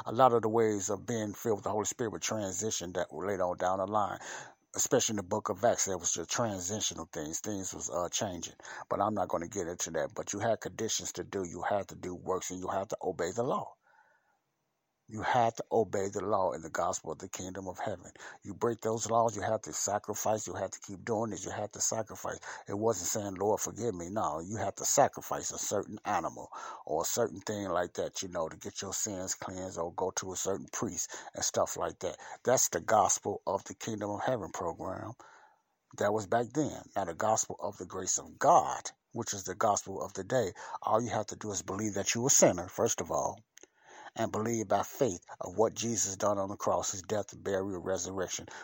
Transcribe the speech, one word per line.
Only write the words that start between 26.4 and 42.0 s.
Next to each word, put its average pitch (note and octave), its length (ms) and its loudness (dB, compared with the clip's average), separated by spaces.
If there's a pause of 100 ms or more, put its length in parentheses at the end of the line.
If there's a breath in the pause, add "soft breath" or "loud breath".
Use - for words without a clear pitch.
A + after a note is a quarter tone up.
or D#2+ 160 0
a - 40 0
certain G#2+ 360 0
thing G2+ 260 -4
like F2+ 280 0
that, E2 280 -4
you G2 60 -8
know, F2 180 -2
to D#2+ 80 -10
get - 260 -10
your F#2+ 120 -6
sins F#2+ 420 -2
cleansed F#2 420 -8
or E2+ 160 -2
go F#2 180 -2
to F#2+ 200 -4
a F2 60 -6
certain F#2+ 340 -2
priest - 420 -4 (220 loud breath)
and - 80 -4
stuff - 320 2
like E2+ 240 -2
that. F2+ 180 -4 (280 loud breath)
That's B2 240 6
the F2 100 0
gospel G2+ 640 4
of F#2+ 200 0
the G2 100 -8
kingdom G#2 340 -4
of G2+ 140 -4
heaven A2+ 280 0
program G2+ 640 -4 (840 loud breath)
that G2+ 160 4
was G#2+ 140 0
back A#2 260 2
then. C#3 280 0 (140)
Now, G2 80 0
the E2+ 100 -4
gospel G#2+ 460 2
of G2+ 180 -4
the F#2 80 -8
grace F#2 320 -2
of - 220 -10
God, - 500 6 (220)
which A2+ 220 -4
is G2 100 -6
the F#2 100 -4
gospel G2 480 2
of F#2+ 120 -8
the G2 100 -6
day, G2 300 2 (280 loud breath)
all A2 200 4
you A#2 80 -2
have G#2+ 180 0
to - 80 -8
do G#2+ 160 -6
is F#2+ 100 -4
believe G2+ 340 -2
that G2 200 0